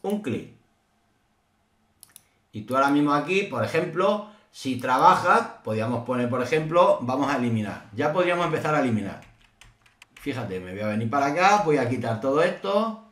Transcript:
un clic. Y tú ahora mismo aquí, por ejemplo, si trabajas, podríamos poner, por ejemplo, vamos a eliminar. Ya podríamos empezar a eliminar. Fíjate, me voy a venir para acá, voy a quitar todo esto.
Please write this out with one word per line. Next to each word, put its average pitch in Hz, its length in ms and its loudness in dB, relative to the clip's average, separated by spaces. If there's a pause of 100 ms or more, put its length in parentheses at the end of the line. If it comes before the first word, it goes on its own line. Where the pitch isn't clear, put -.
un 208 200 -2
clic. - 300 -6 (2000)
Y 107 100 -10
tú 123 140 -6
ahora 139 160 4
mismo 147 200 4
aquí, 151 300 0
por 123 240 -2
ejemplo, 196 640 0 (220)
si 127 280 -6
trabajas, 170 640 4 (220)
podríamos 117 420 -4
poner, 123 240 -2
por 123 140 -2
ejemplo, 160 580 2
vamos 135 320 -2
a 135 40 0
eliminar. 110 540 -4
Ya 147 220 -2
podríamos 175 320 2
empezar 156 300 0
a 143 60 2
eliminar. 104 400 -2 (920)
Fíjate, 117 460 -8
me 92 140 -10
voy 101 80 -8
a 107 80 -2
venir 110 200 -2
para 139 160 0
acá, 185 400 4
voy 151 120 4
a 123 120 0
quitar 117 320 -2
todo 139 220 2
esto. 208 680 -2